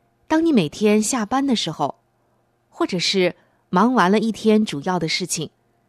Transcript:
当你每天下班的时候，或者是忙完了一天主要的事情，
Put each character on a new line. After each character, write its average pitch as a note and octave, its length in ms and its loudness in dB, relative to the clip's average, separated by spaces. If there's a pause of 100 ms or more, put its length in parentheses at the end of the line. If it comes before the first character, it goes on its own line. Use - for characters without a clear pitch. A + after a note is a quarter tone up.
(280)
当 D#4+ 160 0
你 E4 80 2
每 F#3+ 160 2
天 G#3+ 360 2
下 A3+ 200 -2
班 C4+ 220 -2
的 C4+ 100 0
时 - 140 -6
候， D3+ 300 -6 (680)
或 - 180 -4
者 F#3+ 100 -4
是 F3 380 0 (340)
忙 G#3 240 2
完 F#3 180 4
了 G#3+ 60 4
一 A3 140 0
天 G#3+ 340 2
主 C#3+ 200 -8
要 F#3 120 -2
的 D#3+ 100 -4
事 F3 200 -4
情， - 240 -8 (380)